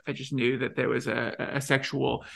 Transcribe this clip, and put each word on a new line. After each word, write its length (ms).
I 80
just 180
knew 280
that 160
there 140
was 180
a, 320
a 200
sexual 640